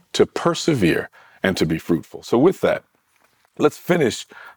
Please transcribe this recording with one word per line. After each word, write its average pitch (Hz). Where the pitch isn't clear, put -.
to -
persevere, -
and 92
to 92
be 80
fruitful." -
So -
with 175
that, -
let's 147
finish -